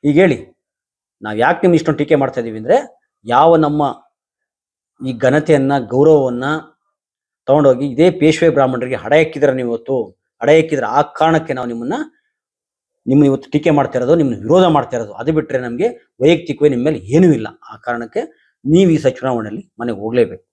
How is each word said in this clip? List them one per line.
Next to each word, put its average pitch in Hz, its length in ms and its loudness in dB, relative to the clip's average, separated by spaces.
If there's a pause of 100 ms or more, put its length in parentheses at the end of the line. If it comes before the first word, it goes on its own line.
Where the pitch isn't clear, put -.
ಈಗ 143 120 0
ಹೇಳಿ, 165 500 0 (560)
ನಾವ್ 107 180 -8
ಯಾಕೆ 156 240 0
ನಿಮ್ಗೆ 175 120 2
ಇಷ್ಟೊಂದು 151 220 -2
ಟೀಕೆ 151 180 0
ಮಾಡ್ತಾ 131 260 -4
ಇದೀವಿ 113 160 -10
ಅಂದ್ರೆ, 180 500 -4 (180)
ಯಾವ 143 300 4
ನಮ್ಮ 147 500 -2 (1000)
ಈ 131 60 -6
ಘನತೆಯನ್ನ, 139 680 0
ಗೌರವವನ್ನ 127 640 2 (1040)
ತಗೊಂಡೋಗಿ 139 400 2
ಇದೇ 151 240 2
ಪೇಶ್ವೆ 160 380 2
ಬ್ರಾಹ್ಮಣರಿಗೆ 131 460 -2
ಹಡ 110 180 -2
ಹಾಕಿದ್ರೆ 151 400 2
ನೀವು 127 160 -6
ಇವತ್ತು, 117 340 -4 (400)
ಹಡ 131 60 0
ಹಾಕಿದ್ರೆ 156 360 2
ಆ 123 160 0
ಕಾರಣಕ್ಕೆ 160 520 0
ನಾವು 127 140 -8
ನಿಮ್ಮನ್ನ, 120 260 -8 (1120)
ನಿಮ್ಮನ್ನ 139 180 4
ಇವತ್ತು 135 260 -2
ಟೀಕೆ 147 180 0
ಮಾಡ್ತಾ 139 300 0
ಇರೋದು, 127 160 2
ನಿಮ್ಮನ್ನ 131 260 -2
ವಿರೋಧ 160 220 2
ಮಾಡ್ತಾ 143 340 0
ಇರೋದು. 104 160 -10
ಅದು 131 200 -6
ಬಿಟ್ರೆ 147 260 -4
ನಮ್ಗೆ 127 600 -6
ವೈಯಕ್ತಿಕವೇ 151 480 0
ನಿಮ್ 123 140 -2
ಮೇಲೆ 143 160 -2
ಏನೂ 147 340 2
ಇಲ್ಲ. 110 140 -4 (220)
ಆ 110 80 -20
ಕಾರಣಕ್ಕೆ 120 760 -10 (120)
ನೀವು 170 260 4
ಈ 156 60 0
ಸಲ 131 120 0
ಚುನಾವಣೆಯಲ್ಲಿ 120 720 -8
ಮನೆಗೆ 117 180 -6
ಹೋಗ್ಲೇಬೇಕು. 107 560 -4